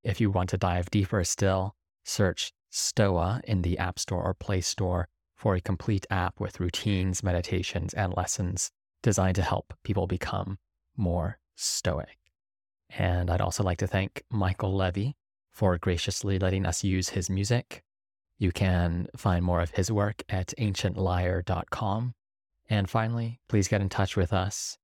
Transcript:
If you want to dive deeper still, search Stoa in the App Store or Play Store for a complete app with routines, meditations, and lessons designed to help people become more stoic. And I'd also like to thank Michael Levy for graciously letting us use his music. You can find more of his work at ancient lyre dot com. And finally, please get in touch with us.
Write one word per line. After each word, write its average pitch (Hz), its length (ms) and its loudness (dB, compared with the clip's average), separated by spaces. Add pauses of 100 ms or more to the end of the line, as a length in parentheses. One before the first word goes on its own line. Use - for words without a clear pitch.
If 113 160 -2
you 107 120 4
want 92 180 0
to 98 80 -2
dive 90 320 0
deeper 98 340 2
still, 95 520 0 (280)
search - 480 0 (200)
Stoa 98 720 2
in 98 180 0
the 87 160 0
App 90 220 -4
Store 90 240 -4
or 92 100 0
Play 92 280 -2
Store 90 460 -2 (280)
for 101 200 2
a 90 60 0
complete 98 480 -2
app 90 300 0
with - 200 -8
routines, 92 640 0
meditations, 90 720 -2
and 92 220 -2
lessons 92 560 -2 (300)
designed 92 340 4
to 92 80 2
help - 300 -2 (100)
people 92 240 0
become 95 500 -4 (400)
more 87 420 0 (160)
stoic. - 640 -2 (720)
And 90 400 0
I'd 90 120 2
also 98 220 0
like 90 160 2
to - 80 0
thank - 420 -2
Michael 95 460 0
Levy 98 400 0 (360)
for 90 260 2
graciously 95 600 -2
letting 95 260 2
us 87 180 -2
use 92 260 2
his 90 200 -4
music. 101 540 -2 (540)
You 90 140 2
can 87 640 2
find 90 300 2
more 87 160 4
of 85 100 -2
his 95 200 0
work 104 380 0
at 92 280 -2
ancient 101 400 -2
lyre 90 440 2
dot - 280 -2
com. 113 440 -2 (560)
And 101 200 2
finally, 113 500 -2 (100)
please 101 180 4
get 104 140 2
in 95 80 0
touch - 260 0
with 90 180 2
us. - 500 -2